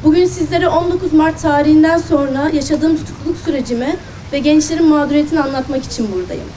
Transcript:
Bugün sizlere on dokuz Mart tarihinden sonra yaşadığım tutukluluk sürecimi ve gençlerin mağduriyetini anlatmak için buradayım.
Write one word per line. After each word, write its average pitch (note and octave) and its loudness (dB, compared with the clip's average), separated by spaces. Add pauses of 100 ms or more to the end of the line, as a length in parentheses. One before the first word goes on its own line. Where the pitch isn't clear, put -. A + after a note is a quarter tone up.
Bugün E4 4
sizlere E4+ 0
on F4 0
dokuz F4+ -2
Mart D#4 2
tarihinden D#4 4
sonra C#4+ -2
yaşadığım D4+ 0
tutukluluk - -6
sürecimi B3+ -4 (360)
ve C#4+ -2
gençlerin D4+ 2
mağduriyetini D4 2
anlatmak C4+ -4
için G#3+ -4
buradayım. F3+ -8